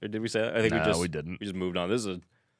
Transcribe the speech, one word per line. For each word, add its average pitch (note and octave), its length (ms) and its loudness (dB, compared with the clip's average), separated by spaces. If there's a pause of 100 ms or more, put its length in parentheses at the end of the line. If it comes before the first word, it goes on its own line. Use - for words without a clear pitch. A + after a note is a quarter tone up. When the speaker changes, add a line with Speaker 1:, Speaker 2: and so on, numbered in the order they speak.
Speaker 1:
did A2 200 -4
we A2+ 60 -2
say A2 140 0
that? A2+ 160 0
I A2+ 40 4
think A2 120 4
Speaker 2:
No, D#2 60 2
Speaker 1:
we D#2 60 2
just, D#2+ 160 4
Speaker 2:
we F2+ 60 0
didn't. D#2 320 -4
Speaker 1:
we G#2 60 -6
just F#2+ 100 -4
moved F#2 220 -2
on. F2+ 120 0
This A#2 120 2
is G#2+ 60 -4
a, F2+ 140 -4 (380)